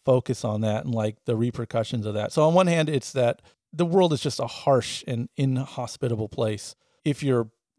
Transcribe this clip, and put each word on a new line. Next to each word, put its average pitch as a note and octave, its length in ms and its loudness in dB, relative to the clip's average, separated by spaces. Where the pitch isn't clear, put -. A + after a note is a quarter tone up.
focus B2+ 400 2
on G#2+ 180 -2
that G#2+ 220 -2
and, B2 100 -4
like, A2 300 -2
the A#2 120 -2
repercussions A2+ 720 -2
of G#2 80 -4
that. G#2+ 180 -4
So D#3 120 4
on D#3+ 100 4
one F3+ 140 6
hand, E3 200 2
it's D3 240 -2
that B2 300 0
the E3+ 120 0
world F3 280 4
is C#3 80 0
just - 200 -2
a B2 60 -2
harsh - 600 0
and A#2+ 300 -4
inhospitable B2+ 920 -4
place. G#2+ 460 -4
If C#3+ 200 -2
you're A#2+ 260 0